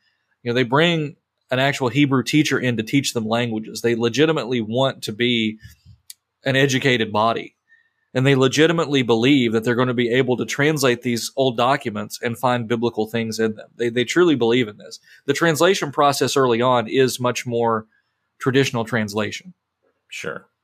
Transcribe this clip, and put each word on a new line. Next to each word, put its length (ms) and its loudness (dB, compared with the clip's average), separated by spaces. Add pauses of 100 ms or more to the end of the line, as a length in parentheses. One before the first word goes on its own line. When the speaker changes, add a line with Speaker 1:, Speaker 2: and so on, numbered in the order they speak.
(420)
Speaker 1:
You 100 -4
know, 20 0
they 80 2
bring 540 0 (340)
an 80 -2
actual 300 0
Hebrew 340 2
teacher 360 0
in 180 -2
to 60 -4
teach 320 -2
them 120 -4
languages. 540 -4
They 140 0
legitimately 640 0
want 440 -2
to 80 -8
be 460 0 (840)
an 120 0
educated 540 2
body. 460 -2 (560)
And 140 0
they 80 6
legitimately 680 2
believe 500 2
that 120 0
they're 100 0
gonna 200 0
be 160 0
able 260 0
to 80 -4
translate 560 0
these 360 -4
old 200 0
documents 640 -2
and 160 -6
find 320 -2
biblical 380 -2
things 320 -6
in 160 0
them. 220 -20
They, 120 -2
they 160 -2
truly 300 4
believe 340 0
in 80 -16
this. 240 -20 (240)
The 80 0
translation 580 2
process 460 2
early 240 2
on 260 2
is 320 0
much 280 -4
more 400 -2 (520)
traditional 460 0
translation. 680 -6 (540)
Speaker 2:
Sure. 420 -12 (140)